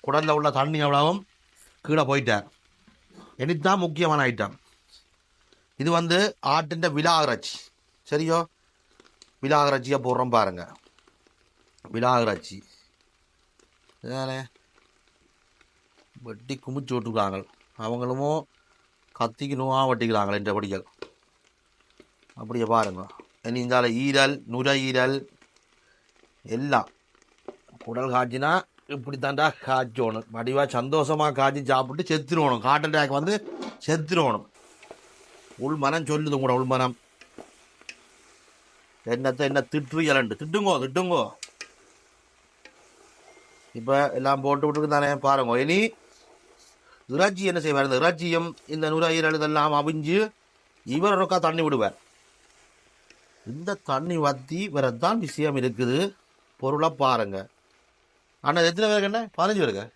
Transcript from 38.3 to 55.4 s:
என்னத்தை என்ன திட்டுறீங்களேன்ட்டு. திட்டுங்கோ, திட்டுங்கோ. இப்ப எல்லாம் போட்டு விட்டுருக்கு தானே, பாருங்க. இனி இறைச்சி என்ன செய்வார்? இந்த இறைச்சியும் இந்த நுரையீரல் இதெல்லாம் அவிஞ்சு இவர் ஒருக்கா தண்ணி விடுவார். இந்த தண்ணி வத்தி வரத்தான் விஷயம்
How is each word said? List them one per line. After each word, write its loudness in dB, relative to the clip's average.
என்னத்தை -2
என்ன 2
திட்டுறீங்களேன்ட்டு. 0
திட்டுங்கோ, 0
திட்டுங்கோ. -2
இப்ப 0
எல்லாம் 0
போட்டு 0
விட்டுருக்கு 0
தானே, 2
பாருங்க. 2
இனி 0
இறைச்சி 0
என்ன 2
செய்வார்? 2
இந்த 2
இறைச்சியும் 0
இந்த -4
நுரையீரல் 2
இதெல்லாம் 0
அவிஞ்சு 0
இவர் 2
ஒருக்கா 2
தண்ணி 0
விடுவார். 0
இந்த -8
தண்ணி -4
வத்தி -2
வரத்தான் 0
விஷயம் -4